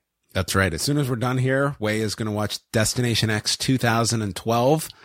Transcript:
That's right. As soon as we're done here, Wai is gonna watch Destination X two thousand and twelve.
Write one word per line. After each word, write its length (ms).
That's 220
right. 180
As 120
soon 160
as 100
we're 60
done 240
here, 400
Wai 140
is 200
gonna 180
watch 280
Destination 600
X 260
two 220
thousand 420
and 140
twelve. 520